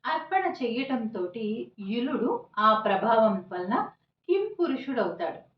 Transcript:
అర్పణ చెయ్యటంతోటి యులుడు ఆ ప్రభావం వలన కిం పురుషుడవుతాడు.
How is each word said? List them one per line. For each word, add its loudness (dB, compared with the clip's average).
అర్పణ 0
చెయ్యటంతోటి -4
యులుడు 0
ఆ 6
ప్రభావం 4
వలన -2
కిం 4
పురుషుడవుతాడు. -2